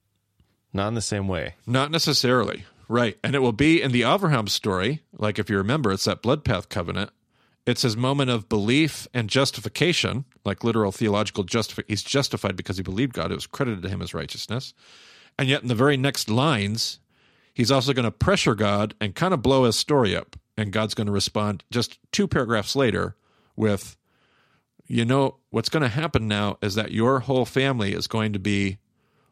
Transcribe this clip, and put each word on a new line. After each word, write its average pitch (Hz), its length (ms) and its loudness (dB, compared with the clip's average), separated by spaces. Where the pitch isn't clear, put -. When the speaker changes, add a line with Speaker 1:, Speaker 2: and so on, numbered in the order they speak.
Speaker 1:
not 101 160 -2
in 117 60 -2
the 110 80 -2
same 98 260 -4
way. 82 280 -4
Speaker 2:
Not 131 240 0
necessarily. 127 720 2
Right. 117 340 0
And - 120 -2
it 139 60 2
will 123 120 4
be 143 300 4
in 131 100 0
the 120 120 4
Abraham 147 420 2
story, 98 560 -2
like, 104 260 -2
if 101 120 -2
you 101 60 2
remember, 107 360 2
it's 98 120 -2
that 95 180 -2
blood 151 220 0
path 101 260 0
covenant. 92 400 -6
It's 120 160 0
his 110 140 0
moment 131 340 0
of 113 180 -2
belief 123 640 0
and 113 160 -2
justification, 131 1000 0
like, 101 200 -2
literal 110 280 2
theological 104 520 0
justifi-, - 440 -2
he's 104 140 -2
justified 110 540 -2
because 92 200 -6
he 95 60 -4
believed 113 320 -4
God. 90 180 -4
It 85 40 -4
was - 100 -10
credited 113 360 -4
to 98 60 -6
him 95 120 -6
as 87 140 -8
righteousness. 87 600 -8
And 135 100 0
yet 143 140 2
in 123 60 -4
the 123 60 0
very 135 220 4
next 131 340 -2
lines, 110 720 0
he's 120 180 2
also 135 220 4
gonna 120 180 0
pressure 180 440 2
God 104 440 0
and 101 160 -4
kinda 180 220 0
blow 131 280 4
his 113 120 2
story 117 400 2
up. - 200 -10
And 107 140 -2
God's 107 240 -2
gonna 104 160 -2
respond 101 600 -2
just - 280 -4
two 202 160 0
paragraphs 117 480 0
later 98 400 0
with, 107 400 -2
"You 120 180 2
know, 135 340 2
what's 113 200 -2
gonna 151 180 2
happen 120 400 -2
now 104 340 0
is 101 140 -2
that 107 160 -2
your 123 280 2
whole 127 260 0
family 127 460 0
is 87 140 -4
going 110 280 -2
to 104 40 -4
be 98 400 0